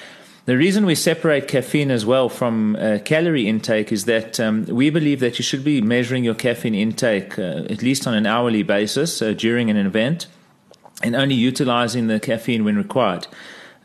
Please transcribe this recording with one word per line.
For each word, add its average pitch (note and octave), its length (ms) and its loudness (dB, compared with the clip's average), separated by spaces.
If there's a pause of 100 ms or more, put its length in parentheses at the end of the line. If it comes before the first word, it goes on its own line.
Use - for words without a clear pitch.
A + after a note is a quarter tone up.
(440)
The B2+ 120 2
reason G3 300 2
we E3 80 4
separate D#3+ 520 2
caffeine C#3 440 0
as A2+ 160 0
well B2+ 240 2
from, A2 460 0
uh, G#2+ 280 0
calorie D#3 420 2
intake G#2+ 460 0
is G2+ 140 -2
that, A2+ 340 0
um, A2 240 0
we B2+ 240 0
believe D3 320 0
that A#2+ 180 0
you B2 40 -4
should C3+ 200 -4
be C#3+ 200 2
measuring A#2+ 420 2
your A2+ 100 0
caffeine A#2 400 -2
intake, G#2+ 640 0
uh, F2 300 -4
at G#2+ 140 -6
least C3 240 0
on A#2+ 80 0
an G#2+ 100 2
hourly A2+ 380 2
basis, G#2+ 580 0
uh, A2 140 0
during A#2 340 0
an G#2+ 80 2
event, A2 500 0 (760)
and A#2 120 -2
only C3+ 200 2
utilizing A#2+ 720 0
the A2 120 0
caffeine A2+ 460 -2
when G#2 140 2
required. G2+ 480 0 (580)